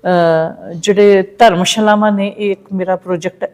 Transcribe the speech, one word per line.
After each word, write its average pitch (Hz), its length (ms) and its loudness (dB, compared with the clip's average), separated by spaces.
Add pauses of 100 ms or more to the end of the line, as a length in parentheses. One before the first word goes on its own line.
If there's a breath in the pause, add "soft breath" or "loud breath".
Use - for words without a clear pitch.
ਅਹ, 165 680 -2
ਜਿਹੜੇ 202 460 2 (180)
ਧਰਮਸ਼ਾਲਾਵਾਂ 208 720 2
ਨੇ, 202 260 -4
ਇਹ 208 140 -4
ਇੱਕ 190 220 -10
ਮੇਰਾ 185 220 -4
ਪ੍ਰੋਜੈਕਟ 180 580 -8